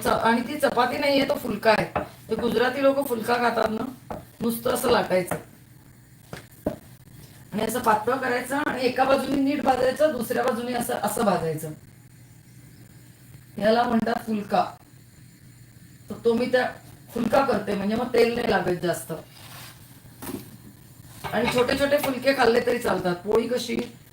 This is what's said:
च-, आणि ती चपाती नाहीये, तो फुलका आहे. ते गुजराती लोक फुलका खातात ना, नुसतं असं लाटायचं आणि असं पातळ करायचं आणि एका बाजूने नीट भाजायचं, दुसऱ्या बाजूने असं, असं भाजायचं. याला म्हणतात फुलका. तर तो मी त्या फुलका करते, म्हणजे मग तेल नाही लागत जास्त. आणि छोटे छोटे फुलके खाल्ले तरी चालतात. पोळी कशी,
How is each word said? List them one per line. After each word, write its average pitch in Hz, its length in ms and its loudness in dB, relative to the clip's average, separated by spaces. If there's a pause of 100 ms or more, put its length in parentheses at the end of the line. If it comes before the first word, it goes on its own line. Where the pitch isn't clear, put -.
च-, - 20 0
आणि 240 340 2
ती 294 180 -6
चपाती 254 400 2
नाहीये, 277 300 2
तो 285 60 2
फुलका 220 360 0
आहे. 208 340 0 (260)
ते 220 60 -2
गुजराती 240 460 0
लोक 269 260 4
फुलका 233 280 0
खातात 226 340 0
ना, - 440 -8 (260)
नुसतं 233 300 -2
असं 247 200 0
लाटायचं 185 440 2 (2250)
आणि 208 100 -2
असं 226 180 -2
पातळ 226 340 2
करायचं 247 420 -4
आणि 269 260 -2
एका 254 220 2
बाजूने 269 360 2
नीट 277 220 0
भाजायचं, 254 500 2
दुसऱ्या 240 300 -2
बाजूने 240 300 -2
असं, 240 220 -4
असं 214 300 -2
भाजायचं. 160 460 0 (1900)
याला 220 240 4
म्हणतात 226 440 0
फुलका. 202 460 0 (1400)
तर 208 40 -8 (100)
तो 233 100 4
मी 247 120 0
त्या 247 260 0 (420)
फुलका 262 300 2
करते, 208 300 0
म्हणजे 196 220 -2
मग 247 160 -2
तेल 233 220 4
नाही 233 160 -2
लागत 180 320 0
जास्त. 170 300 -4 (2250)
आणि 220 220 0
छोटे 254 240 2
छोटे 277 200 4
फुलके 269 380 0
खाल्ले 233 300 4
तरी 240 120 0
चालतात. 185 380 0
पोळी 220 320 0
कशी, 240 280 -4 (360)